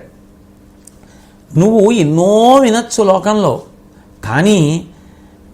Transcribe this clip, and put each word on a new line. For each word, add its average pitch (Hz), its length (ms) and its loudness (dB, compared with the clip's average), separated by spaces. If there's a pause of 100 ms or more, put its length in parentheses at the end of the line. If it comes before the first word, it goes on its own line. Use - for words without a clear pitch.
(1600)
"నువ్వు 214 320 2
ఎన్నో 208 640 2
వినొచ్చు 233 480 0
లోకంలో, 185 580 -2 (640)
కానీ 165 640 0 (680)